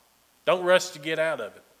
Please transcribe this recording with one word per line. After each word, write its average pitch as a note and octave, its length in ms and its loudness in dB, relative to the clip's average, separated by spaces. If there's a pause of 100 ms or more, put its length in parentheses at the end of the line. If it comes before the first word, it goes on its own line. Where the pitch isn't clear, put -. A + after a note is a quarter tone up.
(440)
Don't F3+ 200 2
rush F3+ 260 4
to - 80 -16
get D#3 200 -6
out D#3 220 -2
of G2+ 160 -10
it. - 80 -20 (160)